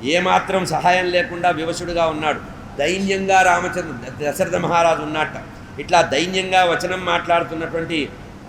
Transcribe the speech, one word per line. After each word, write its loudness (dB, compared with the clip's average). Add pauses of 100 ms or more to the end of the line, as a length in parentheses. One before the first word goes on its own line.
(120)
ఏమాత్రం 2
సహాయం 2
లేకుండా 0
వివశుడుగా -2
ఉన్నాడు. 0 (400)
దైన్యంగా 2
రామచంద్ర, 0
దశరథ -2
మహారాజు 2
ఉన్నట్ట. -4 (460)
ఇట్లా 4
దైన్యంగా 2
వచనం 0
మాట్లాడుతున్నటువంటి -2 (400)